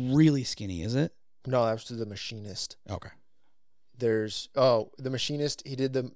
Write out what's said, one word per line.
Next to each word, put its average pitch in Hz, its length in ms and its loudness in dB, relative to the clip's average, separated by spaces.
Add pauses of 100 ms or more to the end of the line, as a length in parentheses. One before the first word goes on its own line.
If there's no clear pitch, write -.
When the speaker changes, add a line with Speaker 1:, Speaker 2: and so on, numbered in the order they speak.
(140)
Speaker 1:
really 147 300 6
skinny, 92 380 -6
is 113 120 -2
it? 143 200 0 (320)
Speaker 2:
No, 127 180 2
that 113 80 2
was 110 140 -4
The 113 180 -6
Machinist. 104 720 -10 (140)
Speaker 1:
Okay. - 180 -8 (880)
Speaker 2:
There's, 110 600 0
oh, 127 420 4
The 131 100 -6
Machinist. 147 580 -4
He 139 100 -8
did 135 180 0
the 127 220 -2